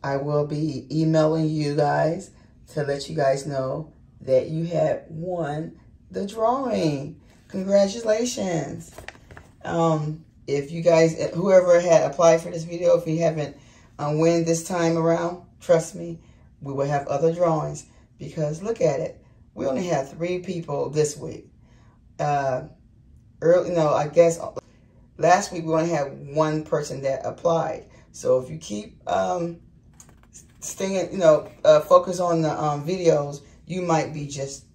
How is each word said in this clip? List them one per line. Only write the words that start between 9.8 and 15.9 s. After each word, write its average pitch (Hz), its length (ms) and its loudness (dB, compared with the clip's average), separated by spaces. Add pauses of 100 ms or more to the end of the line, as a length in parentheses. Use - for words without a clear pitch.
if 143 260 -4
you 170 120 -8
guys, 165 360 6 (140)
whoever 180 480 6
had 165 220 6
applied 165 380 4
for 175 100 -12
this 165 140 -8
video, 175 340 2
if - 80 -6
you 160 100 -2
haven't, 156 400 -2 (400)
uh, 147 180 -4
win 165 300 2
this 165 180 -2
time 165 320 0
around, 170 460 0 (180)
trust 165 360 2